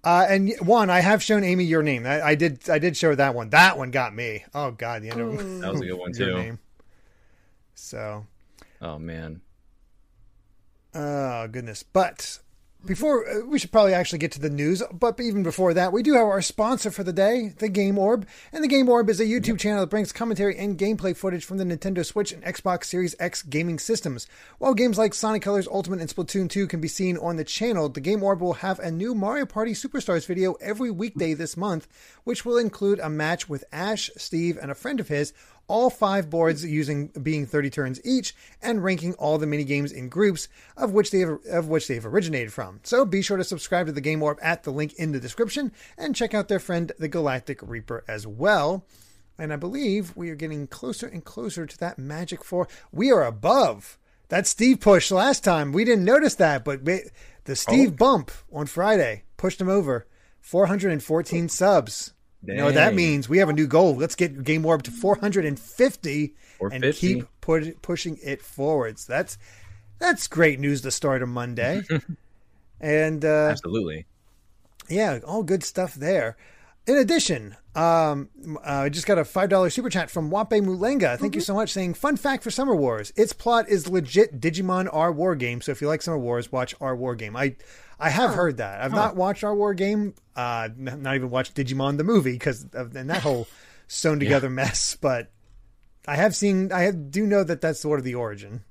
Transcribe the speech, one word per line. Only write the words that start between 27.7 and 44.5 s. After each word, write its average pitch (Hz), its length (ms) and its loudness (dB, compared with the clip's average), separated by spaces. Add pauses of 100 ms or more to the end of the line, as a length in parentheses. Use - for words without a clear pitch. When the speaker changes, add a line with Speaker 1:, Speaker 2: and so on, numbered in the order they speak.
Speaker 1:
the 135 120 -8
Game 196 220 0
Orb 196 160 2
will 180 140 0
have 185 260 -4
a 180 120 -6
new 208 240 -4
Mario 226 320 -2
Party 220 260 -2
Superstars 190 540 -4
video 185 340 0
every 220 300 -4
weekday 175 420 -4
this 156 240 -8
month, 175 300 -4 (360)
which 233 220 -4
will 240 120 2
include 202 420 0
a 156 100 -4
match 156 400 -2
with 143 140 -8 (100)
Ash, 202 420 -4
Steve, 170 460 -4
and 139 80 -10
a 143 60 -6
friend 269 240 -6
of 175 80 -6
his, 151 260 -2 (340)
all 233 220 2
five 196 400 0
boards 160 340 0
using, 151 440 -2
being 147 400 -4
thirty 139 240 -2
turns 131 340 -6
each, 247 300 0 (260)
and 220 220 -2
ranking 180 320 -2
all 151 240 0
the 151 80 -2
mini 147 160 0
games 143 280 -2
in 127 180 -12
groups 185 380 0 (300)
of 220 140 -2
which 202 180 4
they 190 120 2
have, 160 180 -2 (100)
of 170 200 -2
which 156 180 0
they 131 80 -2
have 113 100 -8
originated 139 480 -2
from. 98 300 -10
So 247 200 2
be 196 200 0
sure 196 140 -2
to 180 60 -2
subscribe 175 440 -2
to 156 40 -6
the 143 80 -6
Game 151 220 -2
Orb 147 220 0
at 165 180 0